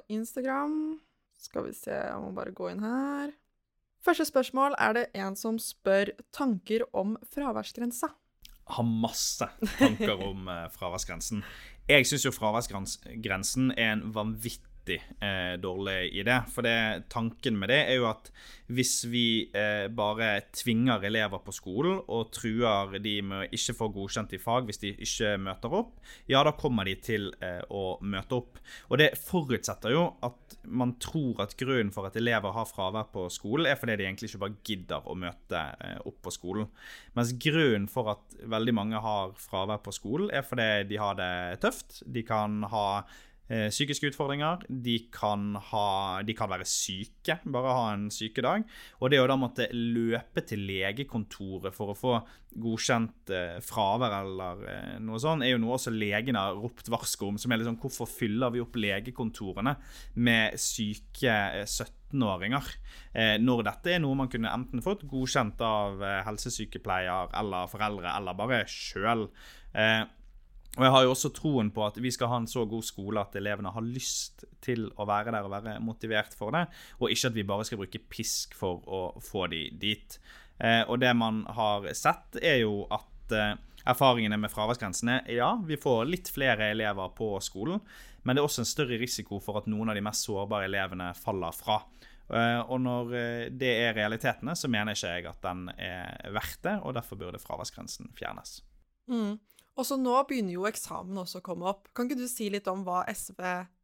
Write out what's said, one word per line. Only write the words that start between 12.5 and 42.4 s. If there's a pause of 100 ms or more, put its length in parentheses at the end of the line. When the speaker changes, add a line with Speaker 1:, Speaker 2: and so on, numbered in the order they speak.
Speaker 2:
er
en
vanvittig, (200)
eh,
dårlig
idé.
For
det,
tanken
med
det
er
jo
at (400)
hvis
vi,
eh,
bare (100)
tvinger
elever
på
skolen
og
truer
de
med
å
ikke
få
godkjent
i
fag
hvis
de
ikke
møter
opp, (300)
ja,
da
kommer
de
til,
eh,
å
møte
opp. (320)
Og
det
forutsetter
jo
at
man
tror
at
grunnen
for
at
elever
har
fravær
på
skolen
er
fordi
de
egentlig
ikke
bare
gidder
å
møte,
eh,
opp
på
skolen. (460)
Mens
grunnen
for
at
veldig
mange
har
fravær
på
skolen
er
fordi
de
har
det
tøft.
De
kan